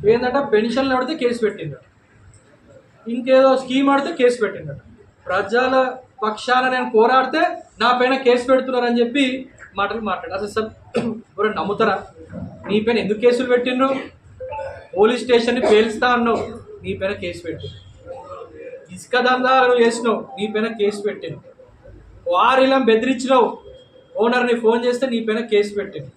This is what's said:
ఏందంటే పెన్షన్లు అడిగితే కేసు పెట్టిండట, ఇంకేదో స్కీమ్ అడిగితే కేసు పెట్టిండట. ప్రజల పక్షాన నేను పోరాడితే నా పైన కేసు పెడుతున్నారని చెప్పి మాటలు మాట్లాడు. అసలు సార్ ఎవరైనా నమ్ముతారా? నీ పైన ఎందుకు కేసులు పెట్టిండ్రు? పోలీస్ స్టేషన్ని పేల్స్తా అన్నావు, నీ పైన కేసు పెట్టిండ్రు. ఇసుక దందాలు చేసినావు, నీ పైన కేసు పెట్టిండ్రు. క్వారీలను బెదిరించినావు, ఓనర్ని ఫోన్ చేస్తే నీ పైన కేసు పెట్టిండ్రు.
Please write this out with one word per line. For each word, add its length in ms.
ఏందంటే 300
పెన్షన్లు 440
అడిగితే 260
కేసు 220
పెట్టిండట, 380
ఇంకేదో 360
స్కీమ్ 300
అడిగితే 180
కేసు 220
పెట్టిండట. 360
ప్రజల 460
పక్షాన 400
నేను 220
పోరాడితే 460
నా 80
పైన 160
కేసు 240
పెడుతున్నారని 520
చెప్పి 240
మాటలు 320
మాట్లాడు. 280
అసలు 180
సార్ 140
ఎవరైనా 260
నమ్ముతారా? 360
నీ 160
పైన 180
ఎందుకు 220
కేసులు 280
పెట్టిండ్రు? 360
పోలీస్ 300
స్టేషన్ని 460
పేల్స్తా 440
అన్నావు, 260
నీ 180
పైన 120
కేసు 240
పెట్టిండ్రు. 320
ఇసుక 320
దందాలు 560
చేసినావు, 360
నీ 160
పైన 160
కేసు 260
పెట్టిండ్రు. 340
క్వారీలను 640
బెదిరించినావు, 580
ఓనర్ని 420
ఫోన్ 240
చేస్తే 260
నీ 140
పైన 140
కేసు 260
పెట్టిండ్రు. 380